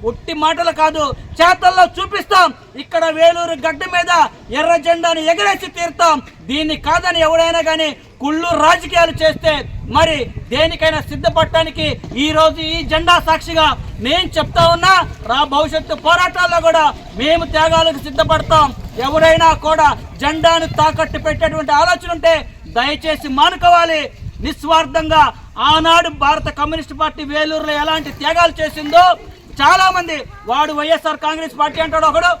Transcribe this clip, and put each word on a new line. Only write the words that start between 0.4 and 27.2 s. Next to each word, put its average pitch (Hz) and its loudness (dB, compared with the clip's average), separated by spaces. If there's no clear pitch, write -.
మాటలు 330 0
కాదు, 311 0
చేతల్లో 359 4
చూపిస్తాం. 381 2
ఇక్కడ 330 -2
వేలూరు 339 2
గడ్డ 320 -4
మీద 349 0
ఎర్ర 339 2
జెండాను 339 0
ఎగరేసి 381 0
తీరుతాం. 339 2
దీన్ని 302 -2
కాదని 339 0
ఎవడైనా 330 2
కానీ 320 -2
కుళ్ళు 311 -4
రాజకీయాలు 339 2
చేస్తే 311 0
మరి 320 2
దేనికైనా 320 0
సిద్ధపడటానికి 320 -2
ఈ - 0
రోజు 320 2
ఈ 330 -6
జెండా 339 2
సాక్షిగా 320 0
నేను 339 0
చెప్తా 339 0
ఉన్నా. 359 4
రా 262 0
భవిష్యత్తు 311 -2
పోరాటాల్లో 349 2
కూడా 320 4
మేము 320 0
త్యాగాలకు 320 2
సిద్ధపడతాం. 311 2
ఎవరైనా 320 4
కూడా 311 4
జెండాను 320 2
తాకట్టు 311 0
పెట్టేటువంటి 302 -2
ఆలోచన 349 0
ఉంటే 330 2
దయచేసి 294 -4
మానుకోవాలి. 339 4
నిస్వార్థంగా 311 0
ఆనాడు 330 4
భారత 302 0
కమ్యూనిస్ట్ 311 -6
పార్టీ 311 -4